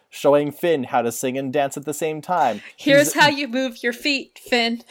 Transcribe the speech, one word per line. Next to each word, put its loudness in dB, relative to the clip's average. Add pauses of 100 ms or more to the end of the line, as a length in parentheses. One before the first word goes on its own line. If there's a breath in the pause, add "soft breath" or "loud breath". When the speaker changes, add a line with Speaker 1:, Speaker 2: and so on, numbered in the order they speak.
Speaker 1:
showing 2
Finn 0
how 0
to -2
sing -4
and -6
dance -2
at -10
the -6
same -6
time. -2 (160 loud breath)
Speaker 2:
"Here's 4
Speaker 1:
He's 2
Speaker 2:
how 6
you -2
move -4
your 0
feet, -4
Finn." -2